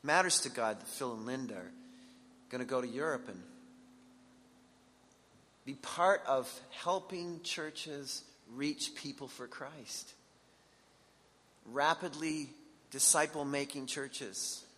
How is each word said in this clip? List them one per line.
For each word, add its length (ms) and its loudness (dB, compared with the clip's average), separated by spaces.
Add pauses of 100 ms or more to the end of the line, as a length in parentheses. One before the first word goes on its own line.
Matters 380 6
to 80 -2
God 320 0
that 80 -12
Phil 240 -2
and 140 -6
Linda 300 -4
are 160 -10 (760)
gonna 140 -2
go 160 2
to 80 -4
Europe 400 -2
and 140 -10 (2250)
be 100 -8
part 520 4
of 260 2 (180)
helping 720 -2
churches 840 -6 (300)
reach 420 -2
people 320 -8
for 180 -10
Christ. 680 -10 (1500)
Rapidly 840 0 (400)
disciple-making 960 4
churches. 800 -6 (140)